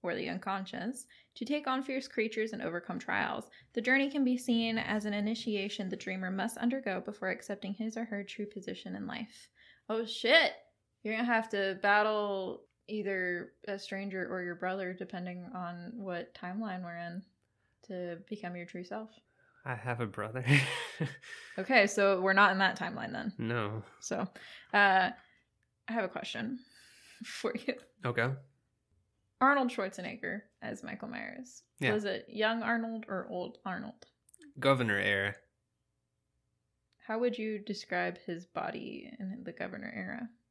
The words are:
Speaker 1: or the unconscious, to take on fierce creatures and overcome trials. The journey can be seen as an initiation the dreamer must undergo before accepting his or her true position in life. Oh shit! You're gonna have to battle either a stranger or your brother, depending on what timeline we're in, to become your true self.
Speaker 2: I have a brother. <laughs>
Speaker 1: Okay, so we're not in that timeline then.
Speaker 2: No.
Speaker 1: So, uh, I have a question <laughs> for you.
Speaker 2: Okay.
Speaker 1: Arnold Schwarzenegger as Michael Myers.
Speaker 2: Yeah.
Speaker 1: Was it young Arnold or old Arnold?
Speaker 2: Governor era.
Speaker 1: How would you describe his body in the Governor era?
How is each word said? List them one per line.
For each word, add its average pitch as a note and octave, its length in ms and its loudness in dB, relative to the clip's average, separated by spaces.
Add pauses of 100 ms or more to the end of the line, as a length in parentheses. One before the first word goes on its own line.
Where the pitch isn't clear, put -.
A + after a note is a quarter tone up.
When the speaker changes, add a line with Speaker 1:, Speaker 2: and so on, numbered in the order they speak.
Speaker 1:
or - 120 0
the - 140 -2
unconscious, F#3+ 760 -4 (300)
to A3+ 100 -4
take D4 200 0
on C4 160 0
fierce C4+ 240 -4
creatures A3 460 0
and A3 80 -8
overcome F3 380 -4
trials. - 500 0 (240)
The A#3+ 80 -2
journey C4+ 300 4
can C#4 140 2
be B3+ 120 4
seen A3+ 400 2
as G#3+ 300 0
an G#3 80 0
initiation G#3 720 0
the F#3 80 -4
dreamer F#3 340 -4
must G3 280 -2
undergo A#3+ 420 2
before G3+ 300 -4
accepting G3+ 420 -4
his A3 240 -2
or A#3 80 -2
her G#3 180 -4
true G3+ 240 -6
position F#3 480 -8
in G3+ 120 -6
life. - 420 -8 (400)
Oh A3+ 160 0
shit! B3+ 480 6 (500)
You're A3 120 -2
gonna A3+ 100 0
have A3+ 260 4
to F#3+ 320 2
battle G3+ 840 4 (260)
either F#3 600 0 (160)
a G3 100 -4
stranger G3 520 -4
or F3+ 120 -2
your F3 140 -4
brother, F#3 360 -2
depending F3+ 520 -6 (100)
on F3 400 -6
what F#3+ 400 -6
timeline F#3 480 -4
we're E3+ 160 -8
in, E3+ 240 -6 (640)
to F3+ 320 -4 (100)
become F3+ 280 -6
your F3 100 -8
true F3+ 180 -8
self. G#3+ 260 -8 (540)
Speaker 2:
I C3 100 -2
have A#2+ 260 -4
a A#2 60 0
brother. A2 440 -4
<laughs> C#3+ 40 10 (1040)
Speaker 1:
Okay, G3+ 280 8
so G3 360 6
we're F#3+ 100 4
not G3 200 8
in F#3+ 60 2
that G3 200 4
timeline - 340 -4
then. G#3 240 -4
Speaker 2:
No. A2 460 0 (180)
Speaker 1:
So, - 160 -4 (560)
uh, G3 400 6
I - 0 - (800)
have A3+ 120 0
a F#3 40 -2
question - 500 -6 (360)
<laughs> - 300 -18
for - 280 -4 (140)
you. B3+ 80 0 (320)
Speaker 2:
Okay. A#2+ 220 2 (1120)
Speaker 1:
Arnold C4 280 6
Schwarzenegger F#3+ 720 -6 (200)
as - 200 -8
Michael - 260 -10
Myers. - 540 -10 (160)
Speaker 2:
Yeah. C#3 140 4
Speaker 1:
Was G#3 140 2
it - 240 -4
young A3 320 2
Arnold A3+ 460 0
or F#3 200 -4
old F3+ 380 -6
Arnold? - 400 -8 (520)
Speaker 2:
Governor B2 400 4
era. G2+ 360 2 (1700)
Speaker 1:
How A3 120 -2
would A#3+ 200 2
you G#3+ 200 -2
describe F3+ 600 -2
his E3+ 280 -8
body - 720 -6
in F#3+ 240 -6
the - 100 -10
Governor - 420 -8
era? - 340 -6 (220)